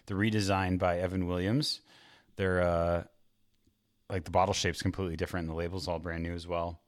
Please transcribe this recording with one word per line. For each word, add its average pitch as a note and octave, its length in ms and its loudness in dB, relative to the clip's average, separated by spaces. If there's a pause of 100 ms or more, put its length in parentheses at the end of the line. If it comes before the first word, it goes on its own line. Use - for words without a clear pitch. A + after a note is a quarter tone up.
the G2+ 80 -6
redesign F#2+ 640 2
by F2 220 2
Evan F#2 260 0
Williams. F#2+ 540 0 (560)
They're, F#2 260 2
uh, E2+ 420 2 (1080)
like, F#2 120 -4
the - 60 -12
bottle F#2 220 4
shape's F2+ 300 -2
completely F2+ 340 -2
different, E2+ 320 -4
and D#2+ 60 -6
the D#2+ 40 -6
label's E2+ 300 -4
all E2+ 100 -2
brand E2 240 -6
new E2+ 120 -4
as E2+ 120 -10
well. E2+ 420 -4